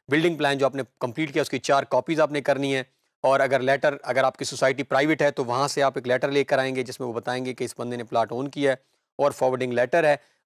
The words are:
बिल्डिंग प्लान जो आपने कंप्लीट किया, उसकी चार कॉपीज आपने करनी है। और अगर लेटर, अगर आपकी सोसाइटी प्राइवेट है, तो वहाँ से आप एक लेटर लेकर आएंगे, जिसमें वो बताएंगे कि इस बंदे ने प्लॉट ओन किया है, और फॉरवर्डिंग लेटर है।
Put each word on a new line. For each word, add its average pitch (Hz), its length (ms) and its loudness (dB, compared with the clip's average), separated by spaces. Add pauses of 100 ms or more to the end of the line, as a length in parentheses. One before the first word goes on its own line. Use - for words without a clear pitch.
बिल्डिंग 160 280 2
प्लान 143 200 0
जो 135 80 2
आपने 131 180 -2
कंप्लीट 135 480 -6
किया, 151 100 0
उसकी 131 180 -2
चार 139 260 2
कॉपीज 147 340 0
आपने 147 220 0
करनी 135 320 0
है। 131 220 -6 (280)
और 135 180 4
अगर 131 200 2
लेटर, 135 440 0
अगर 131 200 2
आपकी - 200 -2
सोसाइटी 135 380 0
प्राइवेट 147 400 0
है, 143 80 4
तो 139 120 -2
वहाँ 123 240 -2
से 143 140 -2
आप 135 160 2
एक 123 100 -8
लेटर 127 220 0
लेकर 139 300 2
आएंगे, 131 240 -2
जिसमें 123 240 -8
वो 117 60 -6
बताएंगे 127 400 -6
कि 123 120 -6
इस 113 140 -10
बंदे 120 180 -6
ने 120 60 -8
प्लॉट 113 280 0
ओन 127 160 -6
किया 139 240 0
है, 127 120 -4 (360)
और 139 120 2
फॉरवर्डिंग 127 420 0
लेटर 127 320 2
है। - 300 0 (100)